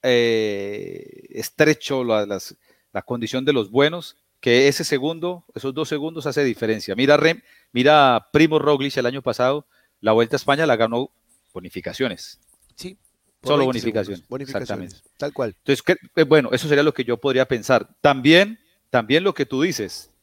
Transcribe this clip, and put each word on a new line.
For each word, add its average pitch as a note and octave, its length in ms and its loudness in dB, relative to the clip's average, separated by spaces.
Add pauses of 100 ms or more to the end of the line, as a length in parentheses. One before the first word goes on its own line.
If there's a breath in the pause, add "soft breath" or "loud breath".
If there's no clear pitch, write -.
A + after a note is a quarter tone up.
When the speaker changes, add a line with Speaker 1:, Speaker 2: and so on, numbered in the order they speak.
Speaker 1:
eh, G#2 1300 -2
estrecho, D3 720 -2
la, A2 220 0
las, G2+ 300 -10 (380)
la G2 80 -6
condición B2 440 -6
de D3 80 2
los G#2+ 160 0
buenos, D3+ 480 -2 (220)
que B2+ 280 4
ese C#3+ 160 0
segundo, E3 640 -4 (100)
esos C3+ 180 -8
dos D3+ 140 -6
segundos D#3 380 -8
hace C#3+ 180 -2
diferencia. A2 520 -2
Mira C3+ 220 4
Rem-, D#3+ 260 0 (280 soft breath)
mira C3 600 4
Primo D#3 280 4
Roglic C#3 380 0
el B2 80 -2
año C3 160 -4
pasado, C3 440 -2 (360)
la A2 120 2
Vuelta A#2 220 2
a - 20 -2
España C#3+ 280 0
la C3 100 4
ganó A#2 360 -2 (420)
bonificaciones. F#2 840 -8 (360)
Speaker 2:
Sí, F#3 220 -16 (420)
por B2 140 -10
Speaker 1:
Solo D3 60 4
Speaker 2:
veinte C3 200 0
Speaker 1:
bonificaciones, G2+ 400 -4
Speaker 2:
segundos, - 100 -20
bonificaciones, A2+ 640 -10
Speaker 1:
exactamente. - 260 -20
Speaker 2:
tal C#3+ 160 -8
cual. A2+ 260 -6
Speaker 1:
Entonces, - 240 -2
que, F#3+ 120 2 (200)
eh, D#3+ 80 2
bueno, C#3 280 4
eso B2+ 160 -2
sería D3 160 2
lo D3+ 100 2
que C3 120 -6
yo A#2+ 120 -2
podría C3 300 0
pensar. B2+ 400 0 (140)
También, D#3 580 4 (300)
también B2+ 340 2
lo G3 100 0
que D3 120 -4
tú C3 160 -4
dices C#3+ 480 -6 (140)